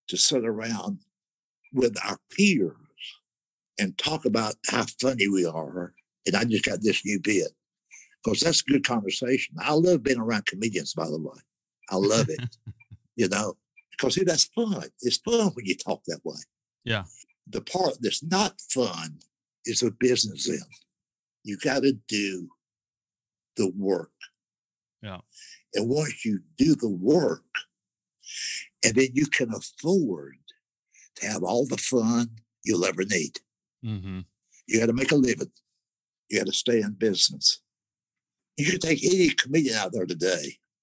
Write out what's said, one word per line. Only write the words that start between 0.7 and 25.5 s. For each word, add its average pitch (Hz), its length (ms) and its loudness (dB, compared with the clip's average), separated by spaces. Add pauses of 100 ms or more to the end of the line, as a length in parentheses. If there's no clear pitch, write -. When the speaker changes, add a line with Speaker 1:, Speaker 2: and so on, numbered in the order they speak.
Speaker 1:
with 117 320 2
our 101 140 -4 (120)
peers 151 460 4 (1000)
and 92 200 -2
talk 151 260 -2
about 110 320 0 (120)
how 117 160 0 (160)
funny 120 280 2
we 95 180 2
are. 82 480 -6 (320)
And 85 100 2
I 110 80 2
just 110 200 2
got 104 180 -2
this 107 220 2
new 101 160 -2
bit. 92 320 0 (720)
'Cause 185 160 0
that's 165 220 2
good 143 220 2
conversation. 120 760 -2
I 139 140 -2
love 165 320 4
being 131 160 2
around 110 260 -2
comedians, 98 480 -4
by 80 140 -4
the 76 100 -4
way. 76 200 -10 (500)
I 95 80 -4
love 104 320 4
it, - 100 -6
Speaker 2:
<laughs> - 800 -16
Speaker 1:
you 107 120 2
know, 101 300 -2 (400)
'cause 131 160 0
see, 190 100 2
that's 170 200 2
fun. 202 460 -4 (100)
It's 123 180 0
fun 226 360 2
when 117 120 -10
you 95 100 0
talk - 280 -6
that 80 200 -8
way. 78 140 -8 (460)
Speaker 2:
Yeah. 107 220 -2 (420)
Speaker 1:
The 110 140 -6
part 175 380 -2
that's 113 220 -2
not 185 380 -2
fun 85 600 -4 (440)
is - 160 -2
the 120 100 2
business 117 580 0
end. - 140 -4 (800)
You 101 140 -8
gotta 139 380 2
do 98 560 -4 (1080)
the 101 120 2
work. 92 440 -2 (920)
Speaker 2:
Yeah. 95 200 -12 (520)